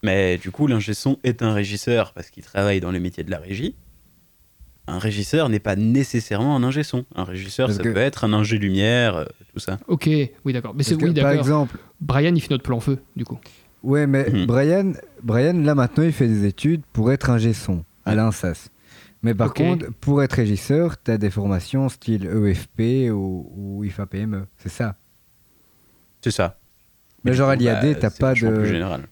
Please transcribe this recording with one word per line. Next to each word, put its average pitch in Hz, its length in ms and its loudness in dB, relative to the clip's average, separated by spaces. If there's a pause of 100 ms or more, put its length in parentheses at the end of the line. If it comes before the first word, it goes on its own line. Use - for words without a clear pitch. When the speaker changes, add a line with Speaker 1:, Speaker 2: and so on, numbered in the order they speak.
Speaker 1:
mais 95 360 2
du 92 140 -8
coup, 147 160 0
l'ingé 110 260 0
son 135 300 -2
est 120 180 -2
un 110 120 0
régisseur 104 600 -2
parce - 160 -16
qu'il - 140 -20
travaille 98 360 0
dans 90 120 -4
les 92 80 -2
métiers 87 260 -6
de 92 60 -8
la 85 80 -8
régie. 98 360 -8 (1120)
Un 90 120 -6
régisseur 107 500 -2
n'est 107 100 2
pas 104 160 -4
nécessairement 117 800 0
un 123 80 2
ingé 143 200 -2
son. 123 220 -6 (100)
Un 95 100 -6
régisseur, 98 420 -6
Speaker 2:
Parce 104 100 0
Speaker 1:
ça 92 60 -4
Speaker 2:
que 117 60 0
Speaker 1:
peut 101 100 0
être 139 240 -2
un 110 100 2
ingé 107 240 0
lumière, 101 580 2
euh, 78 100 -4 (280)
tout - 60 -10
ça. 95 180 -6 (100)
Speaker 3:
Ok, 170 200 -2
oui, 143 460 0
d'accord. 117 200 -6
Mais 139 60 -8
Speaker 2:
Parce 139 100 0
Speaker 3:
c'est, 165 80 2
Speaker 2:
que, 165 80 0
Speaker 3:
oui, 170 80 2
Speaker 2:
par 147 120 2
Speaker 3:
d'accord. 143 140 4
Speaker 2:
exemple 143 400 2 (200)
Speaker 3:
Brian, 147 340 2
il 160 80 4
fait - 100 -10
notre 135 120 -2
plan 123 160 -2
feu, 135 220 -2 (160)
du - 80 -6
coup. 123 140 -12 (420)
Speaker 2:
Ouais, 143 260 2
mais 135 220 2
Speaker 1:
Mhm. 104 160 2
Speaker 2:
Brian, 156 460 2 (320)
Brian, 120 380 2
là, 147 140 4
maintenant, 139 280 2
il 165 100 4
fait 131 140 2
des 107 180 2
études 151 360 0 (120)
pour 113 180 2
être 135 180 0
ingé 117 240 4
son 87 300 -4 (220)
à - 60 0
Speaker 1:
Ouais. 107 60 2
Speaker 2:
l'insas. 104 520 -2 (540)
Mais 113 100 2
par 110 160 2
Speaker 3:
Ok. - 80 -12
Speaker 2:
contre, 165 280 0 (160)
pour 143 220 2
être 131 100 -2
régisseur, 135 640 0
t'as 117 200 -2
des 104 120 0
formations 101 600 -2
style 107 380 -4
E 101 260 2
F - 220 -4
P 123 360 0
ou, 95 440 -4
ou 98 300 -8
ifa 98 200 -6
P 95 140 -8
M 107 160 -4
E, 95 100 -8 (120)
c'est - 120 -10
ça ? 107 260 -6 (1300)
Speaker 1:
C'est 117 100 -2
ça. 90 260 -2 (680)
Speaker 2:
Mais 123 60 2
Speaker 1:
Mais 127 60 2
Speaker 2:
genre, 135 100 4
Speaker 1:
du 135 60 4
Speaker 2:
à - 40 2
Speaker 1:
coup, 127 60 2
Speaker 2:
l'I 120 60 4
A 117 120 0
D, 147 120 4
Speaker 1:
bah, 131 80 -4
Speaker 2:
t'as 110 80 2
Speaker 1:
c'est - 100 -16
Speaker 2:
pas 135 100 2
Speaker 1:
vachement 117 220 2
Speaker 2:
de 110 60 2
Speaker 1:
plus 107 120 2
général. 85 420 -2